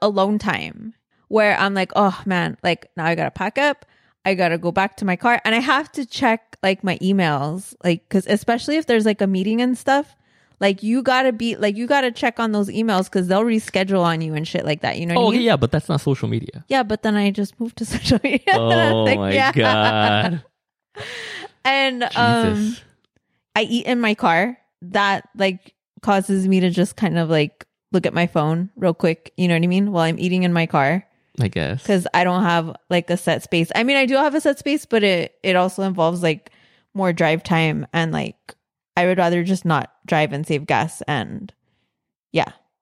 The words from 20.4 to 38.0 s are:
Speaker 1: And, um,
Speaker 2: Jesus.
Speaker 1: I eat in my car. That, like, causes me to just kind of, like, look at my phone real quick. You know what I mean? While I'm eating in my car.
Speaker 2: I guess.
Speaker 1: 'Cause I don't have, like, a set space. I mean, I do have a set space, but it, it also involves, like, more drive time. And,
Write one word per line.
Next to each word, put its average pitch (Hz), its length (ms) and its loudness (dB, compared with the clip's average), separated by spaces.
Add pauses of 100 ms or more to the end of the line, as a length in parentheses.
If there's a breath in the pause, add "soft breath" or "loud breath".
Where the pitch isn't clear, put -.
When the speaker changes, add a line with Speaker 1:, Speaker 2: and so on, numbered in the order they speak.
Speaker 1:
And, 269 400 0 (120)
um, 233 400 2
Speaker 2:
Jesus. 214 260 -4 (760)
Speaker 1:
I 220 60 2
eat 233 240 -2
in 240 140 0
my 214 140 2
car. 208 440 0 (240)
That, 196 540 -2
like, 190 380 -4 (260)
causes 196 480 0
me 190 120 4
to 180 100 2
just 175 260 0
kind 170 220 0
of, 165 120 0
like, 151 360 0 (260)
look 180 140 2
at - 80 -4
my 170 120 2
phone 165 500 -2
real 175 180 0
quick. - 420 -4
You 180 120 0
know 170 60 2
what 165 80 2
I 175 60 2
mean? 196 240 0
While 170 120 0
I'm 165 140 -2
eating 180 240 -2
in 175 100 2
my 165 140 0
car. 156 380 0 (360)
Speaker 2:
I 95 80 0
guess. 87 380 -4
Speaker 1:
'Cause 185 280 0
I 175 100 4
don't 180 180 0
have, 170 320 0 (160)
like, 175 200 0
a 175 60 0
set 160 260 -2
space. 165 320 -2
I 226 100 0
mean, 277 120 2
I 269 100 2
do 262 80 0
have 277 200 2
a 311 60 0
set 285 180 0
space, 285 280 -2
but 220 180 0
it, 185 380 0
it 190 140 2
also 185 260 0
involves, 175 400 0
like, 160 280 -2 (440 soft breath)
more 190 180 0
drive 165 320 0
time. 160 480 0
And, 165 200 -2